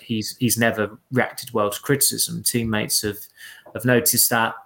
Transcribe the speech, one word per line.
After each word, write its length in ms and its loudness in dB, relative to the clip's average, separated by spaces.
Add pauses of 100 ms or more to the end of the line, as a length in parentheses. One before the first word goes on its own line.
he's, 380 -4
he's 180 2
never 400 2 (140)
reacted 420 -2
well 180 2
to 100 -8
criticism. 640 0
Teammates 580 0
have, 160 -4 (540)
have 120 -8
noticed 460 4
that. 240 2 (120)